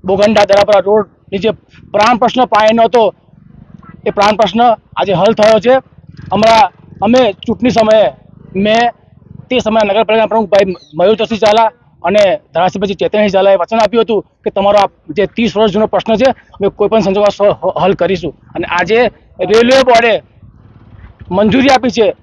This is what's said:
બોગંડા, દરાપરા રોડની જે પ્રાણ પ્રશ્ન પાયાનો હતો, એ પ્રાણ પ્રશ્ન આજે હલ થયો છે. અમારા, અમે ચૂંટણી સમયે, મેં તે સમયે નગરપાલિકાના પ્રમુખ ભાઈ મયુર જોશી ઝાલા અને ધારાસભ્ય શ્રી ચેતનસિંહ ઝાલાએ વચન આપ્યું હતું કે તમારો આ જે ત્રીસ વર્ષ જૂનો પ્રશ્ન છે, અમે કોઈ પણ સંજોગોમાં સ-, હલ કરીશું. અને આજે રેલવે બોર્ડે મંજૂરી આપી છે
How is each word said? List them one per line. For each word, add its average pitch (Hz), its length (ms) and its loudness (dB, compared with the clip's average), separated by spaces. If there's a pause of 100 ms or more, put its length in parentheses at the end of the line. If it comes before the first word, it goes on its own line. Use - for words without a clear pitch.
બોગંડા, 208 440 2
દરાપરા 202 360 2
રોડની 202 540 -4
જે 214 120 -4 (400)
પ્રાણ 214 300 0
પ્રશ્ન 247 240 0
પાયાનો 220 380 2
હતો, 226 200 2 (1000)
એ 214 60 -2
પ્રાણ 202 280 0
પ્રશ્ન 214 220 0
આજે 202 520 -2
હલ 196 200 0
થયો 214 260 2
છે. 240 140 0 (580)
અમારા, 220 340 4 (360)
અમે 240 200 2 (240)
ચૂંટણી 240 240 -2
સમયે, 220 360 2 (500)
મેં 214 260 0 (680)
તે 254 100 -2
સમયે 220 240 0
નગરપાલિકાના 214 480 0
પ્રમુખ 214 180 -2
ભાઈ 196 260 0 (180)
મયુર 180 220 0
જોશી 220 280 -6
ઝાલા 220 260 2 (340)
અને 202 200 0 (300)
ધારાસભ્ય 185 340 -2
શ્રી 170 140 -6
ચેતનસિંહ 202 340 -2
ઝાલાએ 196 200 4
વચન 220 260 -2
આપ્યું 220 220 0
હતું 214 180 -2 (220)
કે 214 60 -4
તમારો 202 300 0
આ 196 100 0 (200)
જે 165 160 -2
ત્રીસ 214 320 -4
વર્ષ 214 160 0
જૂનો 214 140 -2
પ્રશ્ન 208 280 -2
છે, 254 140 0 (240)
અમે 202 160 -6
કોઈ 202 200 -4
પણ 220 100 0
સંજોગોમાં 202 380 0
સ-, 190 460 -2
હલ 190 100 0
કરીશું. 170 400 -4 (220)
અને - 120 -6
આજે 180 320 -2 (400)
રેલવે 233 500 2
બોર્ડે 233 240 2 (1160)
મંજૂરી 220 420 0
આપી 254 160 -2
છે 214 160 -2 (180)